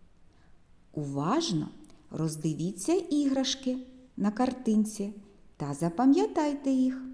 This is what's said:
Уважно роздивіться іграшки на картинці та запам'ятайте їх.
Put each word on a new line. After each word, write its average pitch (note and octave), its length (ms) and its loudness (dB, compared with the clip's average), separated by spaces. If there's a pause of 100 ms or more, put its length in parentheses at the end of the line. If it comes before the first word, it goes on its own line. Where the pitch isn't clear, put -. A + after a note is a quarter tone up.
(920)
Уважно D#3 760 -2 (420)
роздивіться D#3+ 840 -2
іграшки C4+ 840 0 (380)
на G3+ 140 0
картинці G#3+ 840 0 (420)
та C#3+ 180 -4
запам'ятайте C#4 960 2
їх. C4 320 2 (120)